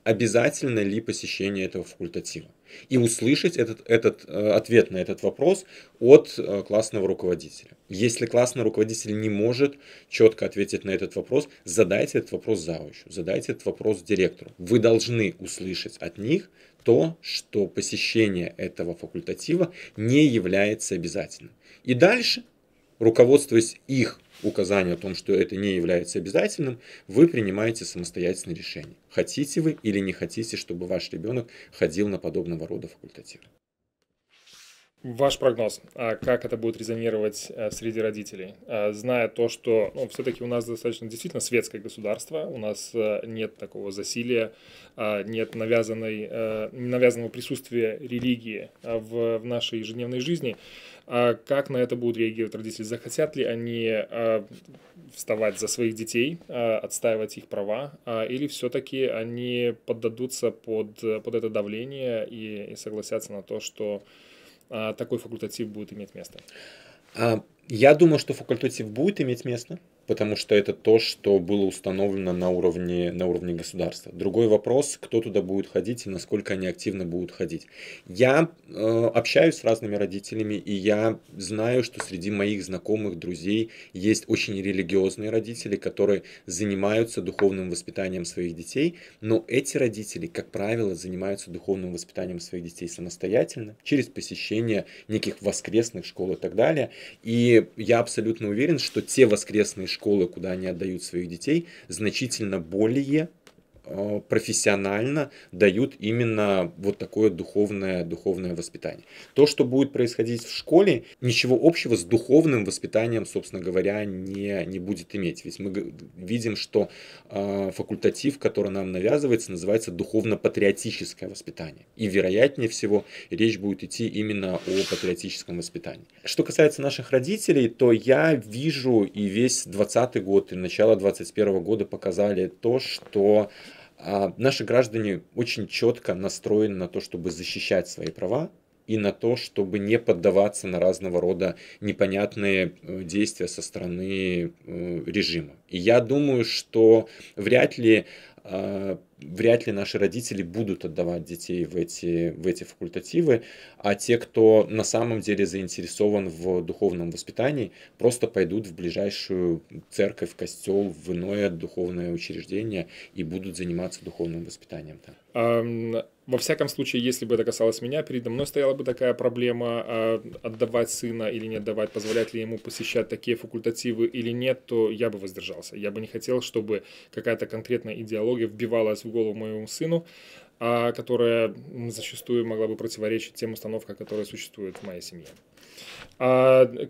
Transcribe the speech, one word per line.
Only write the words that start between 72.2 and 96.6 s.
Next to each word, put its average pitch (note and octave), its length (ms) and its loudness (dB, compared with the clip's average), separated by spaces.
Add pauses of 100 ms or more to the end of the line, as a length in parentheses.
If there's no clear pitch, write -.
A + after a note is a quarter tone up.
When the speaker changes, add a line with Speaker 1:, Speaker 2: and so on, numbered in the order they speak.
Speaker 1:
на F2+ 160 0
уровне, F2 600 0
на F2+ 160 -2
уровне F2 260 -2
государства. - 580 -6
Другой F#2+ 360 2
вопрос, A#2 520 2
кто A2+ 220 -2
туда G2+ 220 0
будет F#2+ 240 -2
ходить G#2 400 -4
и - 20 -8
насколько G2+ 440 -6
они F#2+ 120 -4
активно F#2 400 -6
будут F2 240 -6
ходить. E2 380 -8 (400)
Я, C3 420 4 (200)
э, A2+ 440 2
общаюсь D3 440 4
с - 60 -12
разными A2+ 320 0
родителями, G2+ 600 -4
и G2 180 -6
я G#2+ 460 2 (180)
знаю, A2 460 0
что - 200 -8
среди F#2 280 -6
моих G2+ 320 -2
знакомых, G2 560 -4
друзей F#2 500 -2 (240)
есть G2+ 320 2
очень G#2+ 340 -2
религиозные F#2+ 720 0
родители, A2 460 -4
которые G2 480 0 (240)
занимаются G2+ 760 0
духовным F#2+ 480 0
воспитанием F#2 560 -6
своих F2 300 -6
детей, C#3 400 -4 (260)
но A2 260 0
эти C#3 300 0
родители, G#2+ 480 -4
как - 240 -8
правило, G2+ 460 -2
занимаются F#2 560 -8
духовным F2+ 420 -4
воспитанием F2+ 460 -8
своих F2 240 -10
детей E2+ 260 -10
самостоятельно, G#2 960 -4
через C#3 240 0
посещение - 800 -4 (220)
неких G#2+ 360 -4
воскресных G2 640 -2
школ F#2 240 -6
и - 40 -4
так F2 200 -6
далее. C#3 340 2 (320)